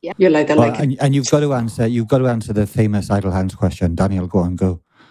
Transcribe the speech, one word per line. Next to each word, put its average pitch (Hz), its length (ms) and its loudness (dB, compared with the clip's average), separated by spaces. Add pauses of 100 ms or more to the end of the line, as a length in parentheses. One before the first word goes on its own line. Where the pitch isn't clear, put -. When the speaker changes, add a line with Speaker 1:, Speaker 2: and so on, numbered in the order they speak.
Speaker 1:
Yeah, 170 160 -10
you're 185 140 6
like, 151 180 2
I 151 60 2
Speaker 2:
Well, 120 140 4
Speaker 1:
like 120 100 -4
it. - 40 0
Speaker 2:
and, 135 180 -2
and 139 140 2
you've 135 140 0
got 147 120 4
to 147 120 0
answer, 117 340 -2
you've 117 220 -2
got 139 100 2
to 131 80 2
answer 113 260 -2
the 104 140 0
famous 107 440 -2
idle 101 200 0
hands 95 240 -4
question. 85 400 -2
Daniel, 92 320 -2
go 95 120 0
on, 90 180 -2
go. 90 240 -2 (300)